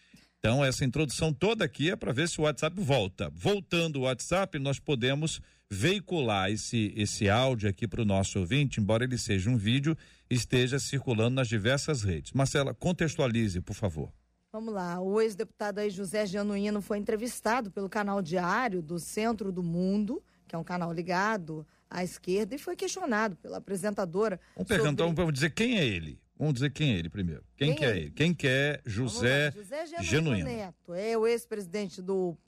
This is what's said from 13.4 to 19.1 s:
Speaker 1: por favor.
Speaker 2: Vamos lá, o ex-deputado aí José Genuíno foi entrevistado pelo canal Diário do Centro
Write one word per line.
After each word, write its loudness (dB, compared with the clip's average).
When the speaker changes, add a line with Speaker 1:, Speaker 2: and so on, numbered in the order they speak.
Speaker 1:
por -8
favor. -4
Speaker 2:
Vamos -6
lá, -4
o 2
ex-deputado -2
aí -2
José -2
Genuíno -2
foi -2
entrevistado -2
pelo -6
canal -2
Diário 0
do -6
Centro -2